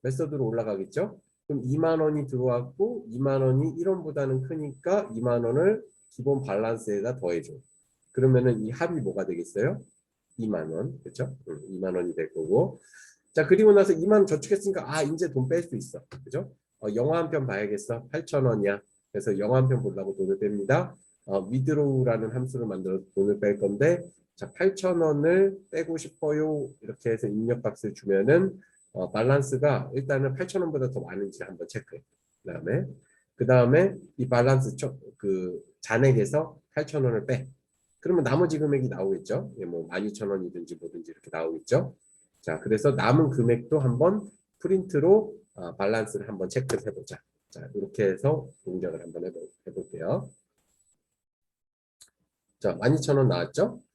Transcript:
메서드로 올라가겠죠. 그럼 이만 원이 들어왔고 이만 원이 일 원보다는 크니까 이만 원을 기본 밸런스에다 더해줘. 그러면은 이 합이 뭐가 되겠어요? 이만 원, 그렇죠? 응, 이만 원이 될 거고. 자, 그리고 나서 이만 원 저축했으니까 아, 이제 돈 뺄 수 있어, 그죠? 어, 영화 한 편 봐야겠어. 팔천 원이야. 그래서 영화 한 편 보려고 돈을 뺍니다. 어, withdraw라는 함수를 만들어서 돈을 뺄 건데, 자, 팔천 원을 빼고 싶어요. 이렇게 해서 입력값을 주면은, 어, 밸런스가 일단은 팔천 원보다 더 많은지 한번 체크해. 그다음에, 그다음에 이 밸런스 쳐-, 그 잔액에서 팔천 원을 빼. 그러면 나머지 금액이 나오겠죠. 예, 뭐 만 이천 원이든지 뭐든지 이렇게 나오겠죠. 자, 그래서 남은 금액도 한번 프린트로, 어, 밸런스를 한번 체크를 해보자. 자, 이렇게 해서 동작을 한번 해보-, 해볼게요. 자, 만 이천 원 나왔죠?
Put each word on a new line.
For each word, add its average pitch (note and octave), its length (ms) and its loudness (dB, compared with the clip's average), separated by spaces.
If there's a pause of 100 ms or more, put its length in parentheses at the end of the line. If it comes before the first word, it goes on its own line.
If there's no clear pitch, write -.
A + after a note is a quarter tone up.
메서드로 C3+ 460 -2
올라가겠죠. A2 720 -4 (280)
그럼 C#3+ 180 -4
이만 D#3+ 340 2
원이 D3+ 280 0
들어왔고 B2+ 840 -2
이만 C3+ 320 0
원이 C3+ 360 2
일 F3+ 120 -2
원보다는 C#3+ 540 -2
크니까 E3 720 -2
이만 A#2+ 300 0
원을 E3 400 2 (280)
기본 C3+ 320 -2
밸런스에다 A2 760 -2
더해줘. F2 340 -4 (600)
그러면은 B2+ 480 4
이 G#2+ 100 -4
합이 D#3+ 300 -2
뭐가 F#2+ 240 -4
되겠어요? G2 560 -4 (560)
이만 G#2 340 -4
원, A2+ 320 -6
그렇죠? - 320 -8 (140)
응, D2+ 180 -10
이만 F#2 280 -6
원이 F2 200 -2
될 D#2+ 180 -6
거고. F#2 460 0 (540)
자, D#3 120 2
그리고 G#3 280 8
나서 G3 180 8
이만 F#3 280 4
원 G3 80 8
저축했으니까 F#3+ 640 -2
아, D#3 140 0
이제 D#3+ 300 -2
돈 C3 160 0
뺄 E3+ 140 0
수 D3+ 120 -10
있어, - 260 -10 (220)
그죠? F3 260 -6 (300)
어, G#2+ 160 -6
영화 C#3+ 220 2
한 E3 120 -2
편 D3 160 -2
봐야겠어. G#2 640 -4
팔천 D3+ 380 -2
원이야. G2+ 360 2 (300)
그래서 G2 280 -2
영화 A2 180 2
한 C3 100 6
편 B2+ 140 2
보려고 F#2+ 340 -6
돈을 G2 240 -2
뺍니다. G#2 540 0 (320)
어, G2 240 -4
withdraw라는 C3 840 0
함수를 B2 340 -6
만들어서 F#2+ 380 -4 (100)
돈을 G2+ 260 2
뺄 G2+ 200 2
건데, C#3 440 2 (320)
자, - 160 -12
팔천 F#3 480 0
원을 E3+ 580 4 (140)
빼고 E3 260 -4
싶어요. D3+ 720 -2 (120)
이렇게 A2 300 -4
해서 A2+ 160 -2
입력값을 A2+ 680 -2
주면은, C3 680 4 (320)
어, F2+ 200 -6
밸런스가 C3 840 2
일단은 C3+ 420 -2
팔천 F3+ 260 -4
원보다 C#3+ 300 -2
더 A#2 80 -6
많은지 F#2+ 440 -8
한번 E2+ 240 -12
체크해. - 340 -12 (420)
그다음에, F2 420 -4 (500)
그다음에 B2+ 600 6 (220)
이 B2 100 -2
밸런스 B2 500 4
쳐-, - 200 -6 (200)
그 F#2 440 -4 (200)
잔액에서 B2+ 760 2 (140)
팔천 D3 300 -2
원을 A2+ 220 0
빼. - 220 -4 (540)
그러면 E3+ 240 2
나머지 D#3 340 2
금액이 C#3+ 300 0
나오겠죠. G2 680 -4
예, F#2+ 60 -8
뭐 E2+ 220 -8
만 F#2 180 -4
이천 G#2 240 -6
원이든지 F2 460 -6
뭐든지 E2 360 -14
이렇게 - 200 -20
나오겠죠. E2 640 -2 (460)
자, D#2+ 180 -4
그래서 G#2+ 320 2
남은 C3+ 400 4
금액도 A#2+ 480 0
한번 D3 500 0 (300)
프린트로, F#3 760 2 (220)
어, F2 220 -12
밸런스를 G#2 500 0
한번 F#2+ 220 -6
체크를 C3 380 -2
해보자. - 320 -12 (300)
자, - 240 -16
이렇게 - 300 -4
해서 C3 440 0 (180)
동작을 F2+ 360 -6
한번 E2 240 -10
해보-, E2+ 220 -12 (200)
해볼게요. F#2+ 600 -6 (2250)
자, F#2 160 -2
만 A#2 200 2
이천 C#3+ 220 0
원 C3 100 4
나왔죠? G2 540 -2 (120)